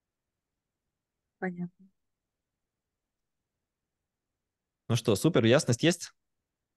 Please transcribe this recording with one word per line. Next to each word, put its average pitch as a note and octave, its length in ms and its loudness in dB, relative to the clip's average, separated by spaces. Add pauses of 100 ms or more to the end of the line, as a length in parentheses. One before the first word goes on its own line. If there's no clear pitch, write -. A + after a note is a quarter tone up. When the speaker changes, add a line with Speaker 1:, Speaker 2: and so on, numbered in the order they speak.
(1400)
Speaker 1:
Понятно. F3+ 500 -12 (3000)
Speaker 2:
Ну A#2 80 0
что, A2 180 0
супер, B2+ 300 0
ясность A#2+ 400 2
есть? - 260 -2 (680)